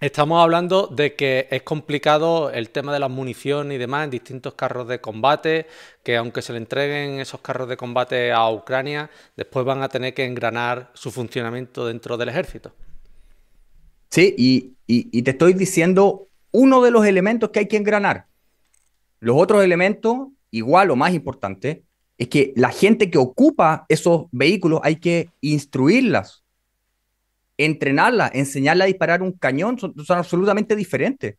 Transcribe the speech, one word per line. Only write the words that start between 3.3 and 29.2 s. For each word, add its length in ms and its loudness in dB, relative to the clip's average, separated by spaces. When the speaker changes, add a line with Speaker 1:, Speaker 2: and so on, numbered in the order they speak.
Speaker 1:
y 20 -6
demás 260 -4
en 60 -8
distintos 460 -12
carros 300 -6
de 140 -6
combate, 640 0
que 140 0
aunque 240 -4
se 100 -12
le 60 -8
entreguen 640 -6
esos 180 -14
carros 300 -8
de 80 -6
combate 560 -2
a 160 2
Ucrania, 600 -6
después 280 -6
van 160 -2
a 60 -4
tener 260 -6
que 120 -4
engranar 680 -6
su 160 -14
funcionamiento 800 -8
dentro 300 -8
del 100 -4
ejército. 460 -8
Speaker 2:
Sí, 280 4
y, 360 2
y, 200 2
y 40 0
te 100 0
estoy 220 4
diciendo 760 2
uno 300 6
de 100 6
los 140 4
elementos 460 2
que 80 0
hay 80 -2
que 100 -2
engranar. 480 0
Los 160 2
otros 260 6
elementos, 640 0
igual 400 2
o 60 2
más 160 2
importante, 720 -8
es 100 -6
que 300 2
la 140 4
gente 380 2
que 80 2
ocupa 720 2
esos 440 2
vehículos 520 0
hay 140 0
que 320 -2
instruirlas, 1040 0
entrenarla, 800 0
enseñarla 500 0
a 40 2
disparar 340 0